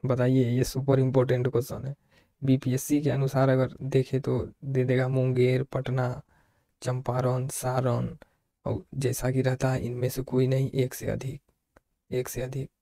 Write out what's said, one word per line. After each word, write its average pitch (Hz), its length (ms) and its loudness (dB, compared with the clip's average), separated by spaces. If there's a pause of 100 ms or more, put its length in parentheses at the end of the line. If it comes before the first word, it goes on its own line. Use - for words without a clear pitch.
बताइए, 127 460 4
ये 127 140 2
super 135 360 2
important 127 480 2
question 120 360 -2
है। 139 100 -6 (480)
बीपीएससी 135 580 2
के 147 100 0
अनुसार 135 380 2
अगर 131 340 2
देखे 131 380 0
तो 127 180 -2 (260)
दे 135 200 0
देगा 127 240 2
मुंगेर, 127 540 2
पटना, 131 600 -4 (600)
चंपारण, 127 680 -2
सारण, 123 600 -2 (580)
और 101 180 -4 (120)
जैसा 123 340 -2
कि 131 120 0
रहता 131 300 0
है 127 120 -2
इनमें 123 240 -4
से 131 140 -6
कोई 131 240 2
नहीं, 131 240 0
एक 127 240 0
से - 120 -8
अधिक, 135 340 -6 (680)
एक 127 180 -4
से 123 140 -6
अधिक। 135 280 -6 (120)